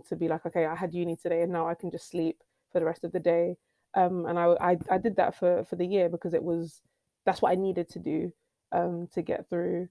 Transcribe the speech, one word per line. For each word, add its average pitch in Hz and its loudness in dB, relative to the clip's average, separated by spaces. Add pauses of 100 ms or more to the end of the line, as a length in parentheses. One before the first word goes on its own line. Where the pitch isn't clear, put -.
to 180 -4
be 165 -2
like, 160 -2
"Okay, 165 0
I 160 -4
had 170 -4
uni 170 -2
today, 170 0
and 170 0
now 165 0
I 170 -2
can 175 -8
just - -10
sleep 165 -4 (280)
for 180 2
the 160 0
rest 165 -2
of 170 -6
the 180 0
day." 170 2 (380)
Um, 180 2
and 170 0
I, 175 2 (160)
I, 180 4 (140)
I 185 4
did 202 0
that 175 2
for, 180 2
for - -8
the 180 -2
year 185 2
because 170 -4
it - 2
was, 170 -4 (440)
that's 185 2
what 185 4
I 185 4
needed 185 -2
to - -12
do, 160 -4 (400)
um, 175 -2
to 180 -2
get - -4
through. 175 -2